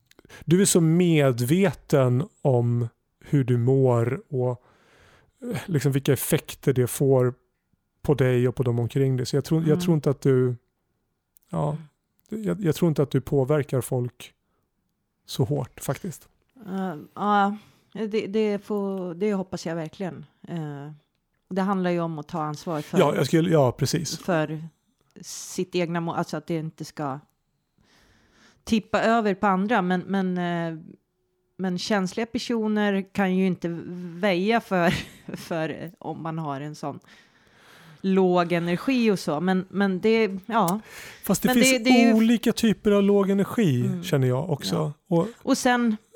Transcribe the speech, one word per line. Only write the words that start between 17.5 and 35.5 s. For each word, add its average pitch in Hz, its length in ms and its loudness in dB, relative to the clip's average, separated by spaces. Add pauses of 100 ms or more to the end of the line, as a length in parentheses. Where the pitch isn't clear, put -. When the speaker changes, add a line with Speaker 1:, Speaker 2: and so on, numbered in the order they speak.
Speaker 2:
det, 214 340 -4
det 208 380 0
får, 190 500 -6
det 202 200 -2
hoppas 185 320 -6
jag 165 80 -4
verkligen. 156 520 -8 (220)
Eh, 151 420 -10 (580)
det 185 140 -4
handlar 185 280 0
ju 175 100 0
om 165 180 -4
att 147 100 -12
ta 165 140 -6
ansvar 151 400 -6
för - 160 -4
Speaker 1:
Ja, 151 180 4
jag 139 100 0
skulle, 165 240 2
ja, 139 220 4
precis. 160 460 -4
Speaker 2:
för 156 460 -4 (560)
sitt - 540 -10
egna 175 260 0
må-, 165 140 -4
alltså 165 220 -4
att 151 100 -10
det 175 100 -4
inte 160 280 -8
ska 139 340 -8 (1500)
tippa 214 380 0
över 214 320 2
på 196 120 -2
andra, 202 360 2
men, 180 180 0
men, 185 380 -2
eh, 170 400 -4 (800)
men 180 220 -4
känsliga 196 480 -2
personer 214 880 -2
kan 185 220 0
ju 190 100 2
inte 175 220 -2 (520)
väja 202 400 0
för, 180 340 2 (200)
<laughs> - 220 -16
för 160 600 -8